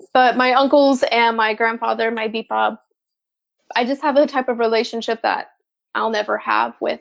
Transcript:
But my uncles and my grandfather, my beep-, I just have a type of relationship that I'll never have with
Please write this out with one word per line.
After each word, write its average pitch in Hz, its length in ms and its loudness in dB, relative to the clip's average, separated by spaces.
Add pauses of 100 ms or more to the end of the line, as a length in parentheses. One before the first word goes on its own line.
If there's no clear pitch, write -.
(120)
But 247 240 4
my 254 180 2
uncles 277 480 4
and 233 340 2
my 220 180 0
grandfather, 226 560 -2
my 226 180 -4
beep-, 220 220 -8
I 220 280 -2 (1080)
just 269 180 -6
have 285 140 0
a 294 100 4
type 262 220 -4
of 240 100 -2
relationship 233 640 -2
that - 300 -4 (420)
I'll 220 160 -2
never 214 280 -4
have 233 420 -2
with - 200 -4